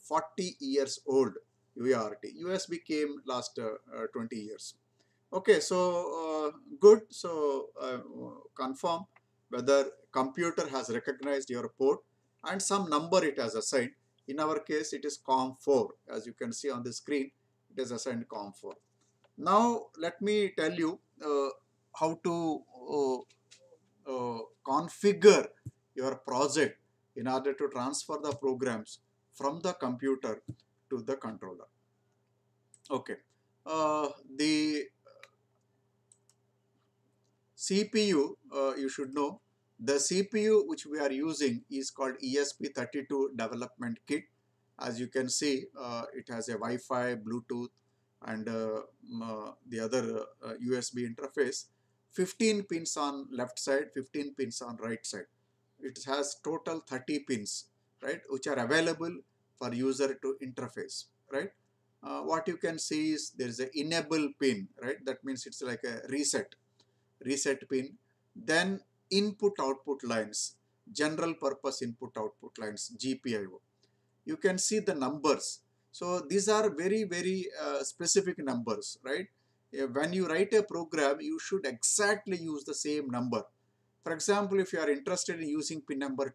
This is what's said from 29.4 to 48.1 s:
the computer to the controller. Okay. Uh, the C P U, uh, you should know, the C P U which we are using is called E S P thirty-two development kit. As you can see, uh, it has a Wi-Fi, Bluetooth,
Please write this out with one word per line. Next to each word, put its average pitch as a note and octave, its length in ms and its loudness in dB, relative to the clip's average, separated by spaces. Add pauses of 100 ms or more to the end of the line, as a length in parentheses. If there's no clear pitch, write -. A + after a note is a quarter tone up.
the F#3 120 0
computer B2+ 680 -2 (480)
to A#2+ 120 -4
the C3 140 -2
controller. F#2+ 520 -10 (1200)
Okay. B2+ 260 -4 (500)
Uh, D3+ 440 2 (260)
the D3+ 480 2 (2750)
C G3 280 2
P G#3+ 240 4
U, E3 300 4 (140)
uh, C3+ 240 0
you C3+ 140 -2
should C3+ 240 -6
know, D3 260 -2 (440)
the C#3 160 4
C F3+ 220 2
P G#3 220 0
U G#3+ 240 8
which D#3 180 -6
we D3+ 140 -6
are C#3+ 120 2
using C#3 600 0
is C3+ 180 -6
called C3 320 -4
E C3+ 160 -2
S C#3+ 160 0
P - 140 -6
thirty-two C3+ 680 -2
development A#2 640 -6 (100)
kit. A2 180 -2 (540)
As A#2+ 200 -6
you B2 80 -4
can B2+ 200 -2
see, C3+ 380 0 (140)
uh, A#2+ 240 -6 (100)
it B2+ 160 -12
has A#2 200 -6
a A#2 40 -4
Wi-Fi, B2 640 -2
Bluetooth, A#2+ 540 -6 (580)